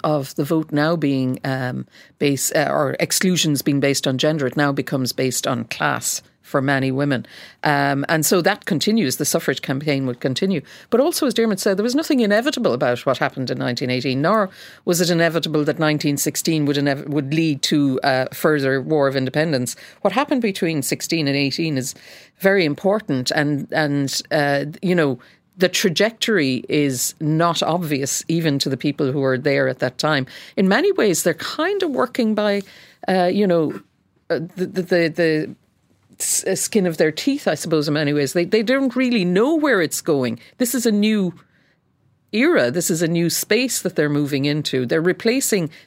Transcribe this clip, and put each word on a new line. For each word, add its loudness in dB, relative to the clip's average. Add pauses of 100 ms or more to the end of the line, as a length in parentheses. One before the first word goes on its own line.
of -2
the -2
vote -2
now 2
being, 0
um, -4 (300)
based, 0
uh, 2
or 0
exclusions 0
being 0
based 0
on 0
gender, 0
it -4
now 2
becomes -4
based -2
on -2
class -4 (200)
for -2
many 0
women. -2 (360)
Um, 2
and 0
so 2
that 0
continues, 0
the -2
suffrage -2
campaign -2
would -6
continue. -2 (280)
But -4
also, 0
as -2
Dermot 0
said, 0
there -2
was -2
nothing 0
inevitable 2
about 0
what 0
happened -4
in -6
nineteen -2
eighteen, -2
nor 2 (340)
was 0
it 2
inevitable 2
that -2
nineteen 0
sixteen 0
would 2
inev-, -2
would -2
lead 0
to, 2
uh, 2
further 2
War 2
of 0
Independence. 0 (260)
What 2
happened 0
between 0
sixteen -2
and 0
eighteen 0
is -4 (460)
very 4
important, -2
and, -2
and, 0 (120)
uh, 0 (160)
you 0
know, 2 (360)
the 2
trajectory 0
is 0
not 0
obvious -2
even 0
to -2
the -2
people -2
who -2
were 2
there 0
at -4
that -4
time. 0 (300)
In 2
many 4
ways, 2
they're 2
kind -2
of -2
working 0
by, 0 (440)
uh, 4
you 2
know, 2 (520)
uh, 0 (160)
the, -2
the, -4
the, 2
the 0 (600)
s-, -2
uh, 0
skin 0
of 0
their 4
teeth, -2
I 0
suppose, 0
in 0
many 0
ways. 0
They, 0
they 2
don't 0
really 2
know 2
where 2
it's -2
going. 0 (200)
This 0
is 0
a 4
new 2 (960)
era. 2
This -2
is 0
a 0
new 0
space -2
that -4
they're 2
moving 0
into. 0
They're 0
replacing 0 (180)